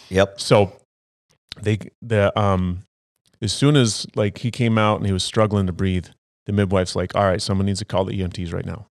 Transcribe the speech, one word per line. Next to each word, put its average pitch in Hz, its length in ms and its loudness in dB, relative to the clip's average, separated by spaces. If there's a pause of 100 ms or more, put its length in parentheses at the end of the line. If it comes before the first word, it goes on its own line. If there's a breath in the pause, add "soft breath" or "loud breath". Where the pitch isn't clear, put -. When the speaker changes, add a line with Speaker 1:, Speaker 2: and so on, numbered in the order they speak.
Speaker 1:
Yep. 95 320 2
Speaker 2:
So 104 320 4 (880)
they, 107 180 0 (220)
the, 107 380 0
um, 92 440 0 (580)
as 101 100 -2
soon 147 240 2
as, 117 400 2
like, 104 220 -2
he 120 140 -4
came 113 260 0
out 107 220 4
and - 60 -4
he 98 60 0
was 92 140 -2
struggling 104 420 0
to 90 60 -4
breathe, 92 340 -2 (380)
the 101 80 -6
midwife's 95 420 0
like, 90 200 -4
"All 101 100 2
right, 92 160 2
someone 98 240 0
needs 98 140 -2
to 104 60 -8
call 95 200 -2
the 101 120 -8
E 95 60 -2
M 87 80 -4
Ts 87 220 -8
right 92 120 -6
now." 85 280 -10